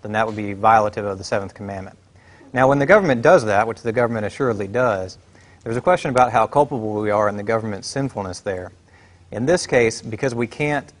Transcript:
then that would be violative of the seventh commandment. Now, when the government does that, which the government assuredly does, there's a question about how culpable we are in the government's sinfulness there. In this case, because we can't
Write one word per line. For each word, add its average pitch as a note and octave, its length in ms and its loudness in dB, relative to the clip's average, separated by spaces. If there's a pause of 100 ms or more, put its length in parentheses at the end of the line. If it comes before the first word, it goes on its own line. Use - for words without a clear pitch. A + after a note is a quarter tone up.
then G#2 100 -10
that A2 160 0
would A2 80 -8
be G#2 180 -6
violative G#2+ 560 2
of F#2+ 80 -6
the F#2+ 60 -12
seventh G2 300 -4
commandment. G2 440 -12 (540)
Now, B2+ 160 4
when C#3 120 4
the C#3+ 60 2
government E3 360 4
does D3 240 6
that, G#2 200 2
which A2+ 160 -8
the A#2 120 -4
government A#2 320 0
assuredly G#2+ 420 -4
does, G2+ 500 -2 (460)
there's A#2 140 -6
a B2 40 -4
question F3 280 0
about B2 240 2
how A2 140 4
culpable B2 480 0
we G#2 160 -2
are G#2 180 2
in G2+ 80 -6
the G#2 60 -8
government's A2 440 -4
sinfulness A2+ 540 -6
there. F#2 320 -8 (580)
In A2+ 140 -6
this F3 200 2
case, A#2+ 360 0
because A#2 340 -6
we A#2+ 120 -4
can't D3 540 -6